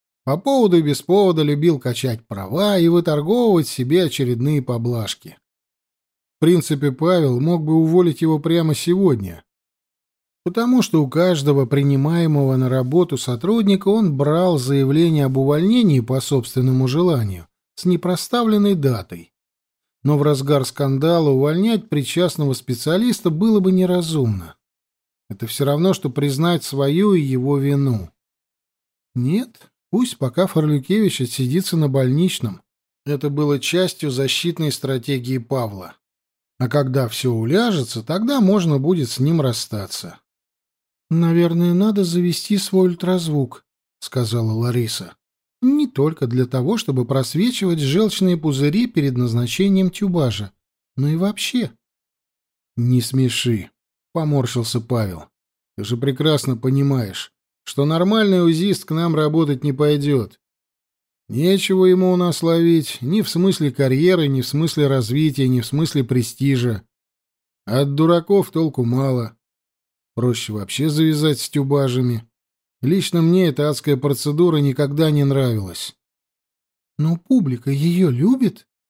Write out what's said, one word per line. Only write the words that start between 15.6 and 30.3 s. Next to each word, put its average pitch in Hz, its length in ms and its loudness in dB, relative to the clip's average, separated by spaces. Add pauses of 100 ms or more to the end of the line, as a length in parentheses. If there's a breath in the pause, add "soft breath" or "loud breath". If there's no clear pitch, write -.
по 127 180 -2
собственному 127 720 0
желанию 127 580 0 (280)
с - 100 -8
непроставленной 202 880 0
датой. 113 560 -4 (720)
Но 147 140 2
в 143 60 2
разгар 139 420 0
скандала 143 640 0
увольнять 170 580 0
причастного 147 680 -2
специалиста 175 760 -2
было 202 320 2
бы 185 100 2
неразумно. 160 840 0 (760)
Это 110 180 -12
всё 139 160 -4
равно, 151 300 2
что - 160 -6
признать 143 560 -2
свою 151 480 0
и 170 80 4
его 135 360 0
вину. 135 520 0 (1080)
Нет, 165 560 -4 (180)
пусть 247 280 -2
пока 151 300 -2